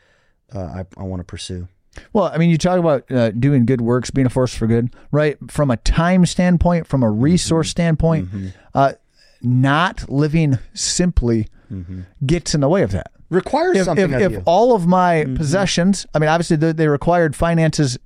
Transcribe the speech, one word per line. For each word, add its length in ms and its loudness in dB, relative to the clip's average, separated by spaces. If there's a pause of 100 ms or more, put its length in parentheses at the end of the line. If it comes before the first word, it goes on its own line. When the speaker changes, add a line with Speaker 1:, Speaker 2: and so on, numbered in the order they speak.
(520)
Speaker 1:
uh, 60 -12
I, 280 -10 (100)
I 80 -14
wanna 200 -8
pursue. 440 -12 (440)
Speaker 2:
Well, 140 0
I 120 -6
mean, 100 4
you 100 4
talk 200 2
about, 320 0
uh, 220 2
doing 340 2
good 140 2
works, 300 0
being 160 0
a 40 0
force 240 -2
for 140 -2
good, 260 0 (160)
right? 260 0 (140)
From 180 -2
a 100 0
time 480 2
standpoint, 600 0
from 160 -2
a 80 2
resource 580 0
Speaker 1:
Mm-hmm. 20 -8
Speaker 2:
standpoint, 580 0
Speaker 1:
Mm-hmm. 180 -10 (280)
Speaker 2:
uh, 180 2 (500)
not 680 0
living 500 0 (160)
simply 720 -2 (240)
Speaker 1:
Mm-hmm. 300 -12 (220)
Speaker 2:
gets 300 -2
in 60 0
the 80 2
way 140 2
of 100 -2
that. 180 -6 (200)
Speaker 1:
Requires 480 0
Speaker 2:
If, 80 0
Speaker 1:
something 240 0
Speaker 2:
if, 60 -2
Speaker 1:
of 60 0
Speaker 2:
if 100 2
Speaker 1:
you. 140 -8
Speaker 2:
all 280 4
of 120 0
my 380 2
Speaker 1:
Mm-hmm. 120 -6
Speaker 2:
possessions, 760 0
I 60 0
mean, 100 2
obviously 260 0
they, 160 2
they 160 0
required 460 0
finances 720 0